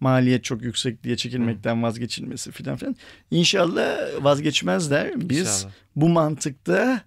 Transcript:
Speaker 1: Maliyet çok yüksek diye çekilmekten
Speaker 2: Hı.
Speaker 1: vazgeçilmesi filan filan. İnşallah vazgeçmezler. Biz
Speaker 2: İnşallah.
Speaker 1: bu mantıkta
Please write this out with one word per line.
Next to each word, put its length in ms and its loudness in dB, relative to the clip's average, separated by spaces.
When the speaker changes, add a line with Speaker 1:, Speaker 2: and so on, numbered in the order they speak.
Speaker 1:
Maliyet 440 4
çok 180 -6
yüksek 420 -6
diye 120 -2
çekilmekten 600 -2
Speaker 2:
Hı. 60 0
Speaker 1:
vazgeçilmesi 680 -6
filan 240 -8
filan. 200 -6
İnşallah 680 2
vazgeçmezler. 960 2
Biz 240 0
Speaker 2:
İnşallah. 320 -2
Speaker 1:
bu 120 6
mantıkta 1000 2